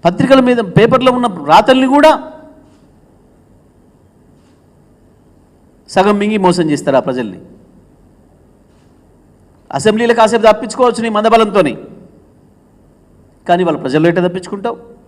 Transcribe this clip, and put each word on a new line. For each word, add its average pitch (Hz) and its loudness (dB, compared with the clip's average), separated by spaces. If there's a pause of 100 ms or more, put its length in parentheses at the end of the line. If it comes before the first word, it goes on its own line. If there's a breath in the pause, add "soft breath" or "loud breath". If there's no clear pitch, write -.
పత్రికల 262 2
మీద, 240 0 (160)
పేపర్లో 254 2
ఉన్న 247 -2 (220)
రాతల్ని 254 4
కూడా 294 4 (3750)
సగం 202 0
మింగి 208 -2
మోసం 175 0
చేస్తారు 143 -2
ఆ - -12
ప్రజల్ని. 117 -8 (2500)
అసెంబ్లీలో 220 0
కాసేపు 220 2
తప్పించుకోవచ్చు 233 0
నీ 233 -4
మందబలంతోని, 214 2 (1700)
కానీ 175 0
వాళ్ళ 160 -2
ప్రజల్లో 156 0
ఎట్లా 175 0
తప్పించుకుంటావు? 196 -10 (300)